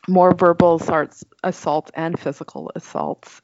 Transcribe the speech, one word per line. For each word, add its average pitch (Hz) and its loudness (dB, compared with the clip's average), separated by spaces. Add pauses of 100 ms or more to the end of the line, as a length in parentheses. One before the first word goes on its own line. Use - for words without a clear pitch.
(100)
more 185 4
verbal 175 4
assaults, - -6 (220)
assaults 156 -6
and 160 -8
physical - -12
assaults. - -12